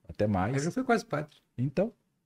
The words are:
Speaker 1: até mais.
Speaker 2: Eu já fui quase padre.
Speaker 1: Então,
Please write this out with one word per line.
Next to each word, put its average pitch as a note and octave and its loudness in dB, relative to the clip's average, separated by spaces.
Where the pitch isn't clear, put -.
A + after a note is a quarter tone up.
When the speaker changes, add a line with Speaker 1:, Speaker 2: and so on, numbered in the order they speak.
Speaker 1:
até - 0
mais. G#2 2
Speaker 2:
Eu C#3 0
já E3+ -2
fui C4 -4
quase A3+ 2
padre. - -6
Speaker 1:
Então, E3 0